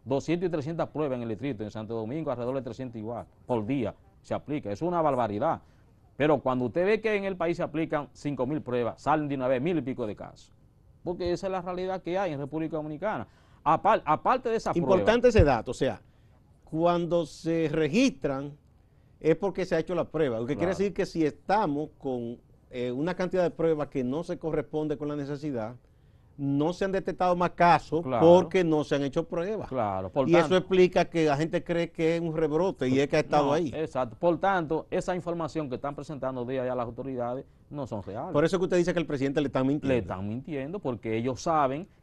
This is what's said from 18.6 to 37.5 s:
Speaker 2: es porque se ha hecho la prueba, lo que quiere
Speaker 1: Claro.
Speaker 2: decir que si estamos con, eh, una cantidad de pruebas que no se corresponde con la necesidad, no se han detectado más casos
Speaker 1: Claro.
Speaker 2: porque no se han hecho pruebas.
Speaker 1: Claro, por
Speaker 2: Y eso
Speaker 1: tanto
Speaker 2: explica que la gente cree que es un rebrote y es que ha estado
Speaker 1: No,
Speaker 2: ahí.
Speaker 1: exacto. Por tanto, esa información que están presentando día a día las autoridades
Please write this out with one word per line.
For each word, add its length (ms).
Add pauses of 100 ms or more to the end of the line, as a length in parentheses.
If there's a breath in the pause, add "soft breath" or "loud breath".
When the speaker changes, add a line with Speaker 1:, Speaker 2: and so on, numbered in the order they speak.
Speaker 2:
es 160
porque 300
se 80
ha 40
hecho 160
la 100
prueba, 340
lo 80
que 80
quiere 160
Speaker 1:
Claro. 80
Speaker 2:
decir 160
que 100
si 220
estamos 720
con, 400 (320)
eh, 220
una 220
cantidad 280
de 80
pruebas 380
que 160
no 180
se 160
corresponde 600
con 100
la 80
necesidad, 580 (640 soft breath)
no 360
se 120
han 80
detectado 420
más 180
casos 520
Speaker 1:
Claro. 200
Speaker 2:
porque 380
no 220
se 100
han 80
hecho 240
pruebas. 420
Speaker 1:
Claro, 420
por 180
Speaker 2:
Y 40
eso 100
Speaker 1:
tanto 160
Speaker 2:
explica 480
que 180
la 120
gente 280
cree 260
que 260
es 60
un 140
rebrote 520
y 120
es 80
que 80
ha 40
estado 260
Speaker 1:
No, 80
Speaker 2:
ahí. 200
Speaker 1:
exacto. 460
Por 180
tanto, 520
esa 260
información 520
que 80
están 200
presentando 480
día 160
a 40
día 120
las 100
autoridades 580 (260 soft breath)